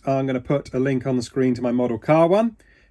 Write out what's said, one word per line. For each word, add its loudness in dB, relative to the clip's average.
I'm 0
gonna -2
put -4
a -4
link -2
on -2
the -2
screen 0
to -8
my 0
model -2
car 4
one. 2